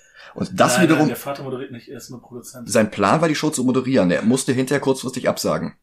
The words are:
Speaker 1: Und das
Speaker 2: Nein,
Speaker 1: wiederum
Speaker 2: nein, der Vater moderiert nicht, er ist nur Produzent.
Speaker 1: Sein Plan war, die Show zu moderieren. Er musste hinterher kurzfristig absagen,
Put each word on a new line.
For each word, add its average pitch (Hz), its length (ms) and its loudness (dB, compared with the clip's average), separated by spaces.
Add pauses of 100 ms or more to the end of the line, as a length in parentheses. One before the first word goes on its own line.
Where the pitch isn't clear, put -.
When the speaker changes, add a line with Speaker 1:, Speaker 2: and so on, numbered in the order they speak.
(340)
Speaker 1:
Und 92 240 -8
das 127 160 4
Speaker 2:
Nein, 185 100 4
Speaker 1:
wiederum 151 180 6
Speaker 2:
nein, 147 60 4
der 117 80 -6
Vater 143 260 -10
moderiert 131 300 -10
nicht, 117 160 -16
er 135 100 -14
ist - 120 -18
nur 120 120 -16
Produzent. 120 480 -16
Speaker 1:
Sein 110 200 2
Plan 104 300 2
war, 165 80 2
die 151 60 0
Show 151 160 -2
zu 127 140 -2
moderieren. 123 460 2
Er 85 120 2
musste 127 300 2
hinterher 131 280 0
kurzfristig 131 480 -2
absagen, - 540 -2